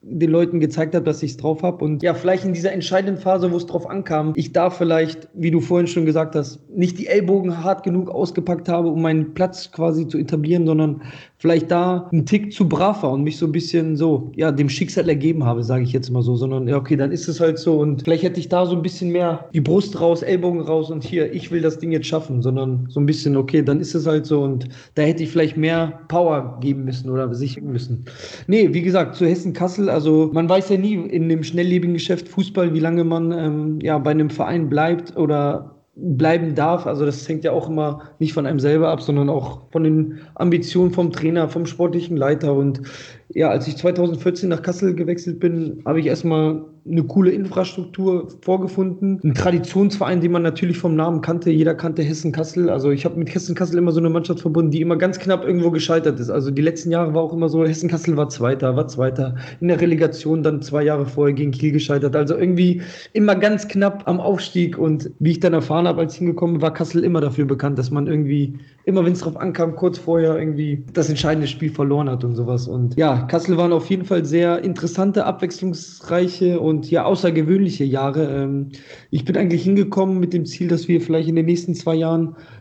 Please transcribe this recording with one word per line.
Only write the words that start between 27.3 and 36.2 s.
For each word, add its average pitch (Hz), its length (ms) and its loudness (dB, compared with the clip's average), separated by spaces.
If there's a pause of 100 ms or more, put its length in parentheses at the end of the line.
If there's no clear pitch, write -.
sich 127 300 -6
müssen. 123 420 -6 (440)
Nee, 202 240 6
wie 165 100 0
gesagt, 180 320 2
zu 180 120 2
Hessen-Kassel, 180 680 0
also 156 400 4
man 165 160 0
weiß 190 220 2
ja 196 80 4
nie 208 160 0
in 170 340 -2
dem 160 140 0
schnelllebigen 175 500 0
Geschäft 170 340 -2
Fußball, 180 460 -2
wie 160 80 0
lange 165 240 2
man, 165 260 0
ähm, 156 520 -2
ja, 156 160 0
bei 147 140 0
einem 151 180 2
Verein 160 400 -2
bleibt 165 480 0
oder 147 560 0 (200)
bleiben 160 600 0